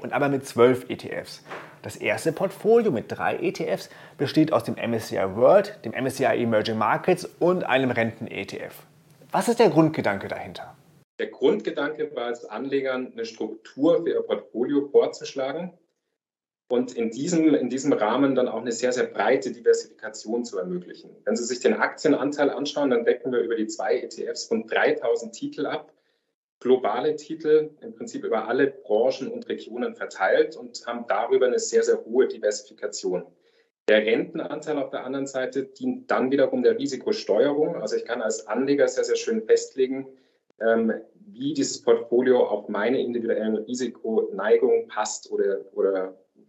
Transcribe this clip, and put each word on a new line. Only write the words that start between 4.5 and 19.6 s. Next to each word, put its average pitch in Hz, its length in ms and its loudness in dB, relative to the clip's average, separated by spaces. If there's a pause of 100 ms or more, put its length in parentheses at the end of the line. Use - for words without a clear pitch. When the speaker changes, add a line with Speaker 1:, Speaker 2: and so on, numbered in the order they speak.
Speaker 1:
aus 113 100 4
dem 117 120 -4
M 117 180 -2
S 113 140 -4
C 113 80 -4
I 95 200 -2
World, 160 480 6
dem 117 80 -8
M 127 140 -4
S 127 100 -4
C 127 80 -2
I 117 180 2
Emerging 110 360 0
Markets 156 500 0 (120)
und 175 240 2
einem 131 260 2
Renten-E 113 560 -4
T - 120 -12
F. - 260 -14 (480)
Was 196 160 0
ist 233 100 2
der 226 100 8
Grundgedanke 120 600 2
dahinter? - 460 -12 (440)
Speaker 2:
Der 107 80 -4
Grundgedanke 147 920 -2
war 120 140 -4
es, 117 160 -10
Anlegern 127 680 -4
eine 113 140 -8
Struktur - 760 -2
für - 60 -2
ihr 113 140 0
Portfolio 131 680 -2
vorzuschlagen 139 840 -2 (960)
und 123 220 0
in 113 180 -4
diesem, 156 440 2
in 127 160 0
diesem 135 240 0
Rahmen 123 400 2
dann 123 120 2
auch 110 140 -4
eine 117 120 -4
sehr, 123 200 0
sehr 123 120 0
breite 113 480 0
Diversifikation 113 920 -2